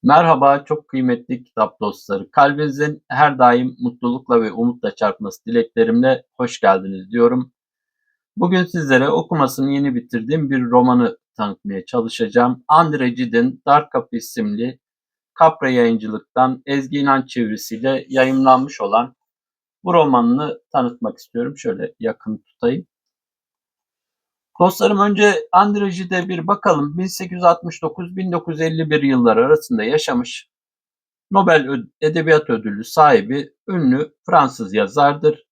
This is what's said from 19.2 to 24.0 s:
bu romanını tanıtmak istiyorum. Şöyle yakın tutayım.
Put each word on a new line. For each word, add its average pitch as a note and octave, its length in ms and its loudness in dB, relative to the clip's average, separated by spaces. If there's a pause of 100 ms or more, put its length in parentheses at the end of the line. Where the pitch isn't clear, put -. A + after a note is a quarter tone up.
bu F3+ 100 -2
romanını C#3 680 2 (120)
tanıtmak A#2+ 460 -4
istiyorum. B2 400 -8
Şöyle - 420 -8
yakın A2 380 -6
tutayım. - 480 -6 (1700)